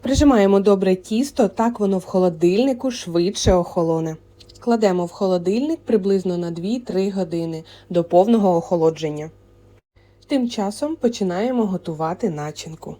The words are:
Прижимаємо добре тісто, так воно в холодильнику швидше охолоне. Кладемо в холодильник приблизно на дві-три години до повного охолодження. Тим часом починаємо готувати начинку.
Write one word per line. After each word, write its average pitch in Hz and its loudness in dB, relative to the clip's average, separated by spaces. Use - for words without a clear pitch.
Прижимаємо 233 4
добре 190 4
тісто, 226 -2
так 233 -2
воно 196 0
в 180 -6
холодильнику 190 0
швидше 180 0
охолоне. 165 0
Кладемо 202 2
в 170 -10
холодильник 202 -2
приблизно 190 0
на 170 -6
дві-три 190 -4
години 165 -6
до 175 0
повного 196 4
охолодження. 160 -2
Тим 254 0
часом 226 -4
починаємо 233 -2
готувати 175 -4
начинку. 151 -10